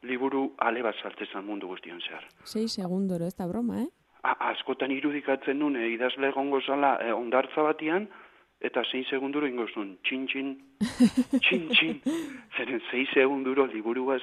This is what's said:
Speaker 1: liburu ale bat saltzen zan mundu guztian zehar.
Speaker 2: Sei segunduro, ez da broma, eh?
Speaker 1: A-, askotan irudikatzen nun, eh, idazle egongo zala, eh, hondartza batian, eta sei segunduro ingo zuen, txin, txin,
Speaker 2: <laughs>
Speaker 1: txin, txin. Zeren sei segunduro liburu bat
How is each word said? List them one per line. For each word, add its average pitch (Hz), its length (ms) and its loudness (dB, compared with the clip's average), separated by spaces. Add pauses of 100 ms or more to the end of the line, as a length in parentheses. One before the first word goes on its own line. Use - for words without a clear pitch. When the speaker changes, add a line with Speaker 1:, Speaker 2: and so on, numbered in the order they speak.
Speaker 1:
liburu 131 540 0
ale 117 260 2
bat 107 180 0
saltzen 104 300 -8
zan 98 140 -8
mundu 101 220 -6
guztian 87 340 -12
zehar. 82 240 -12 (180)
Speaker 2:
Sei 220 240 -4
segunduro, 185 580 -2
ez 185 100 -6
da 185 120 -6
broma, 208 340 -2
eh? 277 60 -2 (360)
Speaker 1:
A-, - 140 2 (140)
askotan 135 400 -4
irudikatzen 139 680 0
nun, 147 160 2
eh, 117 140 0
idazle 127 400 0
egongo 139 320 0
zala, 139 400 4
eh, 117 120 0
hondartza 123 500 2
batian, 156 440 0 (540)
eta 123 220 0
sei 131 220 -2
segunduro 139 420 0
ingo 120 200 -2
zuen, 98 360 -6
txin, 131 240 -2
txin, 135 260 -2 (260)
Speaker 2:
<laughs> 247 640 4
Speaker 1:
txin, 311 260 4
txin. 277 300 2 (580)
Zeren 131 240 -2 (100)
sei 131 220 0
segunduro 135 520 4
liburu 117 400 -2
bat 131 180 2